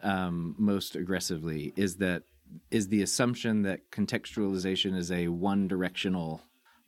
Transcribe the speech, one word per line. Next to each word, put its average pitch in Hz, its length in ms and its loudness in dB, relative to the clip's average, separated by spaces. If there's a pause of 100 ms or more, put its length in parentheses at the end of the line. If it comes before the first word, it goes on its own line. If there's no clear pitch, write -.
um, 87 560 0
most 101 380 2
aggressively 82 800 -2
is 92 200 0
that, 90 260 0 (480)
is 104 180 2
the 101 140 4
assumption 120 600 2
that 95 280 -2
contextualization 95 1080 0
is 87 140 -2
a 87 180 0
one-directional 92 1120 0 (460)